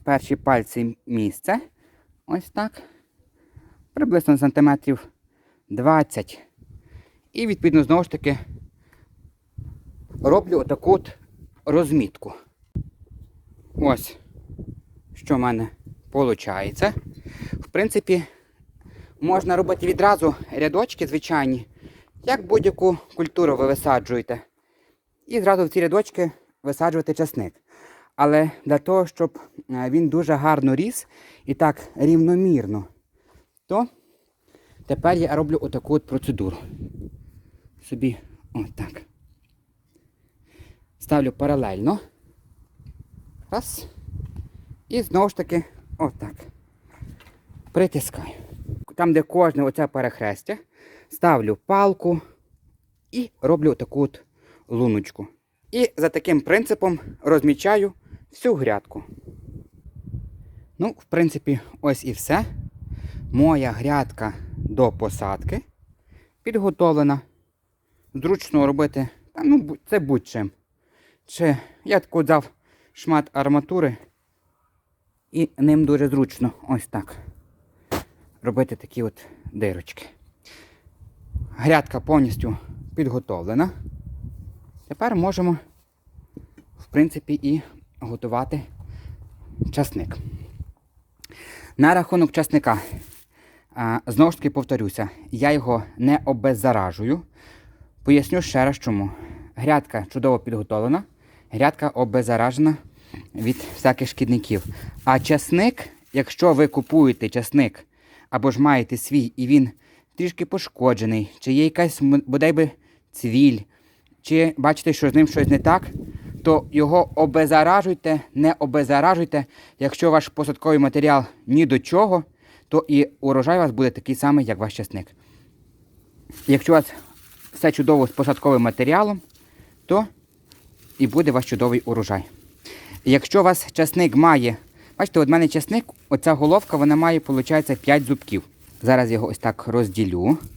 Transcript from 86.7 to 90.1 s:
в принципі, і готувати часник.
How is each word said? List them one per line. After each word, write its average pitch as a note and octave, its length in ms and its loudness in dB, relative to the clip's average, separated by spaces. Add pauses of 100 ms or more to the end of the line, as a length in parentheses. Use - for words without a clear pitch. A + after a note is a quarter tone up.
в - 60 -20
принципі, D3 560 -2
і D3 200 0 (380)
готувати A#2+ 640 -6 (1080)
часник. - 460 -6 (1600)